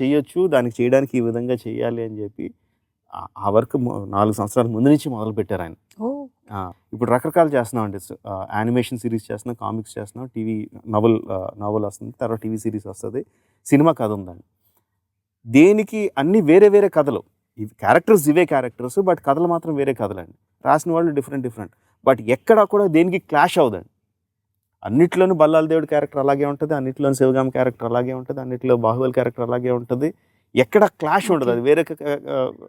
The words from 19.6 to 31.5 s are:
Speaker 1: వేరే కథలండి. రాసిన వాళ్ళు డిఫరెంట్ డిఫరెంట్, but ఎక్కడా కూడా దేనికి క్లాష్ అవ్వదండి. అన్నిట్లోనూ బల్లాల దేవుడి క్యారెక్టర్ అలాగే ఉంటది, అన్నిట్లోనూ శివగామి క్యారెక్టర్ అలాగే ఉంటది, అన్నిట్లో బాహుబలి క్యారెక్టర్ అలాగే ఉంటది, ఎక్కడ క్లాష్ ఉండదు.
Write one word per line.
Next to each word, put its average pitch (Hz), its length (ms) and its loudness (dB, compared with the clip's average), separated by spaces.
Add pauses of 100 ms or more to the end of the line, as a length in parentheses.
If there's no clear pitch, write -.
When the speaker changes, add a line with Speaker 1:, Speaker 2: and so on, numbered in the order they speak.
Speaker 1:
వేరే 139 200 -2
కథలండి. 92 400 -6 (320)
రాసిన 156 260 2
వాళ్ళు 165 180 0
డిఫరెంట్ 139 340 -4
డిఫరెంట్, 113 280 -10 (360)
but 123 140 2
ఎక్కడా 165 420 4
కూడా 208 220 2
దేనికి 175 320 2
క్లాష్ 160 400 0
అవ్వదండి. 110 300 0 (960)
అన్నిట్లోనూ 175 500 2
బల్లాల 156 320 4
దేవుడి 156 200 0
క్యారెక్టర్ 147 340 -2
అలాగే 139 240 0
ఉంటది, 143 300 -4
అన్నిట్లోనూ 135 400 -2
శివగామి 131 360 0
క్యారెక్టర్ 127 380 -2
అలాగే 123 240 -2
ఉంటది, 131 280 -10
అన్నిట్లో 127 360 -2
బాహుబలి 120 360 0
క్యారెక్టర్ 123 320 -2
అలాగే 123 260 -4
ఉంటది, 123 440 -4 (420)
ఎక్కడ 202 280 4
క్లాష్ 180 460 0
ఉండదు. 139 200 2